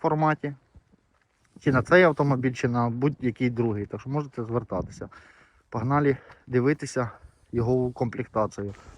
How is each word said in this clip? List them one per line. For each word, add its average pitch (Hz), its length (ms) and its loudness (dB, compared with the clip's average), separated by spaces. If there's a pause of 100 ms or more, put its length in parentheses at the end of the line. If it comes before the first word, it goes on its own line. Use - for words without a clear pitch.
форматі. 156 540 0 (1040)
Чи 143 120 2
на 127 100 2
цей 180 200 6
автомобіль, 143 500 2
чи 123 160 -2
на 120 200 0
будь-який 127 640 -2
другий. 113 360 -2
Так 107 140 -10
що 127 100 -10
можете 139 340 -6
звертатися. 110 640 -6 (600)
Погнали 135 480 2 (300)
дивитися 127 640 0 (420)
його 123 380 0
комплектацію. 107 840 -4 (240)